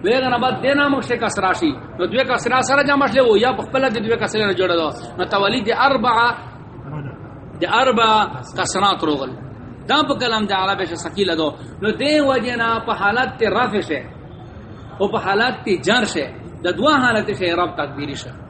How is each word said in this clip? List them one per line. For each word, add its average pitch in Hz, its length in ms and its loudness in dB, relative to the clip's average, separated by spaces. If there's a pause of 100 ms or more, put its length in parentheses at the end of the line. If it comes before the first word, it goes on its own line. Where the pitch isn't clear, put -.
وی 202 100 2
هغه 262 160 2
نه 240 100 0
بعد 254 240 0
دې 277 140 4
نه 285 100 4
مخ 277 200 0
شي 240 100 0
کسره 190 360 0
شي. 156 180 2 (280)
نو 180 60 0
دوی 214 180 0
کسره 247 380 2
سره 277 220 4
جمع 277 240 4
شي، 240 120 4
و 233 180 6
یا 247 200 4
په - 100 -6
خپله 262 220 2
د 220 100 -2
دوی 220 160 0
کسرې 214 320 0
نه 190 60 2
جوړه 175 260 2
ده. 156 80 0 (300)
نو 180 80 0
توالي 202 360 2
د 208 80 -2 (180)
اربعه، 240 400 4 (1300)
د 175 40 0 (160)
اربعه 220 600 4 (160)
کسرات 190 460 0
روغل. 135 280 0 (560)
دا 269 100 2 (120)
په 277 120 2
کلام 226 240 0
د 196 60 -2
عربی 190 340 0
شي 165 100 -8
ثقیله 170 400 -2
ده. 156 140 0 (320)
نو 208 100 0
دې 277 240 0 (120)
وجې 247 300 0
نه 226 300 0
په 226 60 0
حالت 226 360 0 (100)
ته 220 100 2
رفع 208 300 0
شي، 147 220 -4 (1000)
او 196 60 2
په 208 180 -2
حالت 214 300 2 (100)
ته 185 120 2 (100)
جر 226 260 4
شي. 147 120 -2 (380)
د 175 40 0 (100)
دوه 294 160 4 (100)
حالت 220 240 2 (120)
شي 175 140 0
رب 175 240 0
تقدیری 143 380 -6
شي. 123 160 -12 (180)